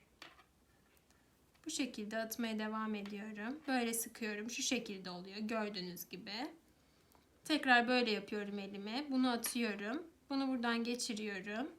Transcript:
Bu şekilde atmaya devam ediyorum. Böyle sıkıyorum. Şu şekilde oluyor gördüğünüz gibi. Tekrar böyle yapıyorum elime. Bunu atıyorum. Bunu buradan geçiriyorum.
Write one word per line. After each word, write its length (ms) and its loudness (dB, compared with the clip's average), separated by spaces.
Bu 40 -4
şekilde 480 -2
atmaya 400 0
devam 360 0
ediyorum. 720 -4
Böyle 260 2
sıkıyorum. 560 -4
Şu 120 -2
şekilde 480 0
oluyor 280 -8
gördüğünüz 680 -2
gibi. 240 -10
Tekrar 440 6
böyle 220 6
yapıyorum 480 -2
elime. 520 -4
Bunu 200 6
atıyorum. 720 0
Bunu 180 2
buradan 360 2
geçiriyorum. 960 -2